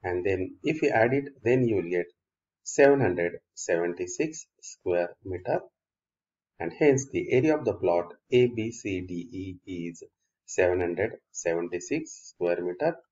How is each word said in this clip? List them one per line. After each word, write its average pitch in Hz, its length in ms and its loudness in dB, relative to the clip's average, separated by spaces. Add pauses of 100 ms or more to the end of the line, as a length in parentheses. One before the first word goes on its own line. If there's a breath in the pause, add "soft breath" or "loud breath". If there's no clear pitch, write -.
And 90 200 -2
then 92 380 -2
if 156 220 -2
you 147 60 4
add 113 240 4
it, 139 160 -2 (140)
then 127 200 4
you 113 140 2
will 85 120 -4
get 87 160 0 (580)
seven 139 380 6
hundred 87 380 0 (160)
seventy-six 87 880 -4 (160)
square 87 540 -4 (100)
meter. 95 360 -4 (960)
And 85 180 -4
hence 135 340 4
the - 200 -4
area 156 260 4
of 127 80 -4
the 104 80 2
plot 87 400 0 (180)
A 123 160 6
B 113 240 -4
C 95 300 -6
D 90 640 -10
E 87 240 -8
is 85 140 -16 (420)
seven 90 360 2
hundred 87 320 -2 (180)
seventy-six 87 1040 -4
square - 260 0
meter. 143 360 -2 (140)